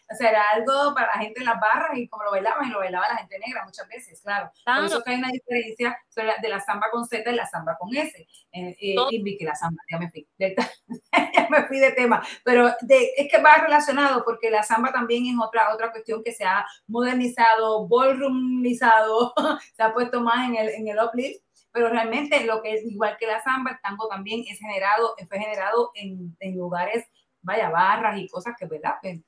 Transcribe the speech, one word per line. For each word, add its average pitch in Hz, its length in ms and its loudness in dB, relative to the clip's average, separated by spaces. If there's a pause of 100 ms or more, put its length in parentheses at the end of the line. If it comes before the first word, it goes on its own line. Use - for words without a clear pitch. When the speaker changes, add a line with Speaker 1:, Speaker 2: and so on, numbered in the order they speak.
(120)
Speaker 1:
O - 40 -14
sea, 233 140 2
era 214 120 6 (120)
algo 277 400 2
para 233 140 0
la 208 140 -2
gente 220 180 -8
en - 60 -6
las 339 140 0
barras 320 360 0
y 240 120 -6
como 302 160 -10
lo 208 80 -4
bailaban, 220 360 -2
y 226 40 -6
lo 202 60 -6
bailaba 185 300 -2
la 240 100 -4
gente 196 200 -12
negra 247 260 -10
muchas - 240 -16
veces, - 340 -20
claro. 202 300 -6
Por - 120 -20
Speaker 2:
Claro. 269 220 2
Speaker 1:
eso 269 160 -2
que 247 80 -6
hay 247 80 -2
una 254 120 -4
diferencia 240 680 -4 (120)
sobre 220 200 -6
la, 220 140 0
de 226 60 -4
la 196 120 -4
samba 208 300 -2
con 233 160 -4
Z 226 240 -4
y 240 40 0
la 233 120 -4
samba 165 320 -6
con 202 180 -8
S. - 300 -6 (260)
Eh, 180 280 -10
eh, 196 160 -2
Speaker 2:
Todo. 254 140 2
Speaker 1:
y 220 120 -2
vi 196 160 -6
que 160 60 -8
la 151 100 -4
samba, 165 260 -4 (100)
ya 170 80 -4
me 170 120 -6
fui, - 160 -18 (120)
de, 190 180 -2
<laughs> - 800 -2
ya 226 160 4
me 285 160 6
fui 269 120 -4
de 269 140 4
tema. 240 300 2 (220)
Pero 240 380 6
de, 254 340 6
es 285 140 0
que 311 120 6
va 302 160 12
relacionado 285 680 2
porque 226 260 -2
la 214 120 2
samba 240 300 0
también 240 340 0
es 247 160 -2
otra, 220 320 2
otra 226 180 -4
cuestión 220 320 -8
que 233 80 -6
se 208 120 -8
ha 196 220 0 (220)
modernizado, 226 1000 2
ballroomizado, 247 1500 2
<laughs> - 400 -2
se 226 60 -2
ha 220 100 4
puesto 240 280 -2
más 240 280 0
en 233 80 -2
el, 220 140 0
en 214 180 -6
el 208 100 -2
uplift, 247 420 -2 (320)
pero 233 160 2
realmente 240 560 0
lo 220 180 -2
que 220 120 -4
es 220 100 -4
igual 214 340 -2
que 226 80 -6
la 214 160 -2
samba, 262 300 -2
el - 100 -18
tango 202 260 -6
también 208 400 -8
es 190 100 -16
generado, 208 560 0 (140)
fue 196 100 -8
generado 214 560 -2
en, 185 460 -12
en 190 160 -8
lugares, 196 480 -4 (380)
vaya, 190 280 -2
barras 202 480 2
y 185 100 -8
cosas 208 300 -10
que, 180 80 -12
¿verdad? 156 360 -6
Que, 175 260 -12